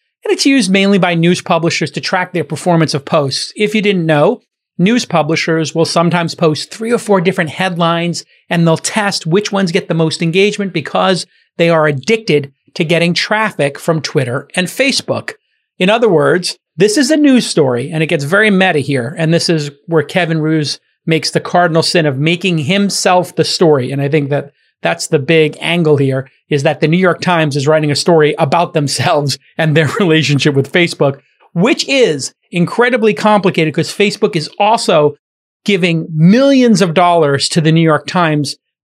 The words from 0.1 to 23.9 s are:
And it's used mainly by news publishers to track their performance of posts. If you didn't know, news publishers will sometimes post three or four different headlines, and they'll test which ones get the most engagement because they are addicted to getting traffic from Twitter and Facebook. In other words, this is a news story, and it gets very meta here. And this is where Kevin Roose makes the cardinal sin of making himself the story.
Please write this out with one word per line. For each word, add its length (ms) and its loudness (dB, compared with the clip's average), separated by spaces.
And 80 -2
it's 140 -2
used 240 2
mainly 300 2
by 160 0
news 260 2
publishers 500 -2
to 100 -8
track 320 -4
their 100 -2
performance 500 0
of 120 -6
posts. 500 -2
If 180 -2
you 80 0
didn't 240 0
know, 360 2
news 280 2
publishers 720 -2
will 80 0
sometimes 520 0
post 360 -2
three 200 -6
or 60 0
four 220 0
different 300 -2
headlines, 720 -2
and 160 2
they'll 120 4
test 500 -4
which 240 0
ones 220 -2
get 160 -4
the 40 -2
most 280 -2
engagement 500 0
because 540 -2
they 120 2
are 180 2
addicted 680 -2
to 100 -2
getting 280 0
traffic 640 -4
from 240 -2
Twitter 540 -4
and 120 -2
Facebook. 680 -4
In 120 0
other 180 2
words, 500 0
this 200 2
is 140 2
a 60 4
news 280 4
story, 460 0
and 100 -2
it 60 0
gets 160 -2
very 260 2
meta 300 2
here. 380 -4
And 160 0
this 160 0
is 220 -2
where 160 2
Kevin 360 -2
Roose 400 -2
makes 260 -2
the 80 -2
cardinal 420 0
sin 240 0
of 140 -2
making 400 0
himself 760 0
the 80 0
story. 480 0